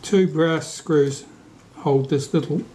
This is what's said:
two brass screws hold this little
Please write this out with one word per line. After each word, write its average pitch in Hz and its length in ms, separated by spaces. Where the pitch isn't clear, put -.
two 190 260
brass 160 420
screws 139 540
hold 135 340
this 139 240
little 156 260